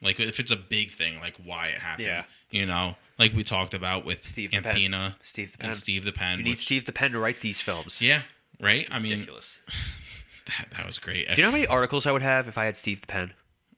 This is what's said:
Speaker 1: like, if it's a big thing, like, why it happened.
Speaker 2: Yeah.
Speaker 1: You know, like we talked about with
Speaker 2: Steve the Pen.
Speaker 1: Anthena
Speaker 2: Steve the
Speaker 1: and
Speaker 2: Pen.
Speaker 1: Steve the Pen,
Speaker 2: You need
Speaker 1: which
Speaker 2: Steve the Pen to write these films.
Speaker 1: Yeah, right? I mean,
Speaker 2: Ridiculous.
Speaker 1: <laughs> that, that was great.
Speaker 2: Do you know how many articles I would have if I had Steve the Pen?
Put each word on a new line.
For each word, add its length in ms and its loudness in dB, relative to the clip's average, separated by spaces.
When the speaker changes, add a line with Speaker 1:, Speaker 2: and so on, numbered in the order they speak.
Speaker 1:
like, 180 2
if 200 0
it's 120 0
a 40 2
big 340 -2
thing, 300 -4
like, 220 -10
why 260 -4
it 100 -2
happened. 300 -6
Speaker 2:
Yeah. 160 -2
Speaker 1:
You 160 0
know, 300 0
like 160 8
we 100 2
talked 300 0
about 320 -2
with 200 -4
Speaker 2:
Steve 240 -8
the 100 2
Pen. 140 0
Speaker 1:
Anthena 480 2
Speaker 2:
Steve 300 -10
the 120 -20
Speaker 1:
and 80 -4
Speaker 2:
Pen. 20 -2
Speaker 1:
Steve 300 -2
the 80 -4
Pen, 260 -2
Speaker 2:
You 60 -2
need 80 2
Speaker 1:
which 80 -2
Speaker 2:
Steve 260 0
the 60 -4
Pen 200 0
to 60 -2
write 240 -2
these 180 -4
films. 400 -4
Speaker 1:
Yeah, 220 4
right? 300 4
I 80 -4
mean, 140 -2
Speaker 2:
Ridiculous. 460 -8
Speaker 1:
<laughs> 440 -18
that, 300 -6
that 100 -6
was 120 -4
great. 300 -2
Speaker 2:
Do 80 0
you 60 8
know 80 6
how 60 2
many 100 2
articles 400 2
I 60 6
would 100 2
have 260 4
if 80 -10
I 80 2
had 120 2
Steve 260 -4
the 40 -20
Pen? 260 -4